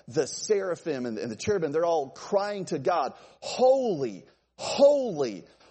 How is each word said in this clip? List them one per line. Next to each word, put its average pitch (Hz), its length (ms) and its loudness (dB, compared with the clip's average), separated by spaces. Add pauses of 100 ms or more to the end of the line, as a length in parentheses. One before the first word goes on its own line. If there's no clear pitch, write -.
the 127 180 -2
seraphim 170 800 -4
and, 110 120 -6
and - 120 -6
the 107 60 -8
cherubim, 185 340 -2
they're 160 140 0
all 160 240 0
crying 202 580 -4
to 160 140 -4
God, 135 320 0 (280)
"Holy, 214 840 0 (320)
holy, 202 880 4 (260)